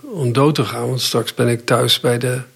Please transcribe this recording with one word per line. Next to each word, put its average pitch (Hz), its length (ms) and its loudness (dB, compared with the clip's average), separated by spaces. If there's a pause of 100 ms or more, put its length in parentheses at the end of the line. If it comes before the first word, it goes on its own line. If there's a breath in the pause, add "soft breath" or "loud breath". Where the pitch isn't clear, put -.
om 170 320 -4
dood 139 220 4
te 147 100 0
gaan, 120 240 -4
want 127 120 -2
straks - 340 -2
ben 120 140 2
ik 120 180 -2
thuis 123 340 2
bij 123 180 2
de, 127 220 -2 (160)